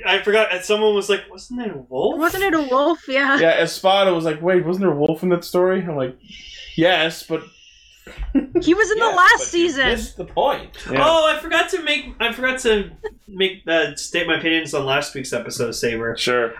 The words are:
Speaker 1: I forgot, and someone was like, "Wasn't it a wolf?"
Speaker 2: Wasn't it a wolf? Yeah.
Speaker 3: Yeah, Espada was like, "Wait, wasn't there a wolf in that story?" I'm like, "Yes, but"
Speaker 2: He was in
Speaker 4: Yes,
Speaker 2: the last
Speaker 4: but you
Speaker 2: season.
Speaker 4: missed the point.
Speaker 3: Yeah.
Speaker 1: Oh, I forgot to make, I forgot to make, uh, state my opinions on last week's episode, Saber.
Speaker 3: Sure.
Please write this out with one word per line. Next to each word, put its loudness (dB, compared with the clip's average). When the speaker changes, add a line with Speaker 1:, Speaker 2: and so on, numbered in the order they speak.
Speaker 1:
I 2
forgot, 2
and -6
someone 2
was -2
like, 2
"Wasn't -12
it -6
a -10
wolf?" -4
Speaker 2:
Wasn't 0
it 2
a 2
wolf? 0
Yeah. 2
Speaker 3:
Yeah, 4
Espada 2
was -2
like, -2
"Wait, 2
wasn't -2
there 4
a 0
wolf 0
in 0
that 0
story?" 0
I'm -6
like, -4
"Yes, 2
but" -6
Speaker 2:
He 4
was 2
in 2
Speaker 4:
Yes, 2
Speaker 2:
the -2
last 4
Speaker 4:
but 0
you 4
Speaker 2:
season. 0
Speaker 4:
missed -4
the -10
point. -2
Speaker 3:
Yeah. 2
Speaker 1:
Oh, 4
I -8
forgot 0
to -4
make, -2
I -2
forgot -4
to 0
make, -2
uh, 0
state -4
my 0
opinions -2
on -2
last -2
week's -8
episode, -4
Saber. -4
Speaker 3:
Sure. 0